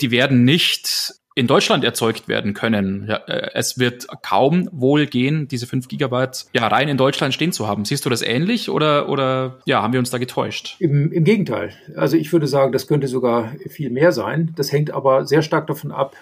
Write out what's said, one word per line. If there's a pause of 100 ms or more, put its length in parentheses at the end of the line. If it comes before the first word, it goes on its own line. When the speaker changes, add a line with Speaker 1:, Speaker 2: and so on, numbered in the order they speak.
Speaker 1:
die
werden
nicht (200)
in
Deutschland
erzeugt
werden
können.
Ja, (100)
äh,
es
wird (140)
kaum
wohl
gehen,
diese
fünf
Gigabyte,
ja,
rein
in
Deutschland
stehen
zu
haben.
Siehst
du
das
ähnlich
oder,
oder,
ja,
haben
wir
uns
da
getäuscht?
Speaker 2:
Im,
im
Gegenteil. (200)
Also
ich
würde
sagen,
das
könnte
sogar (160)
viel
mehr
sein.
Das
hängt
aber
sehr
stark
davon
ab,